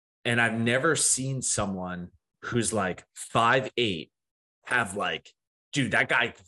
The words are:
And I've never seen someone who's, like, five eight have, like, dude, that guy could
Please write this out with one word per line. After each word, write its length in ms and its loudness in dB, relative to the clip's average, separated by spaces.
And 160 0
I've 140 2
never 420 2
seen 460 0
someone 680 -4
who's, 280 0
like, 320 -2
five 600 2
eight 360 -2
have, 300 0
like, 360 -4
dude, 180 0
that 160 2
guy 200 2
could 200 -14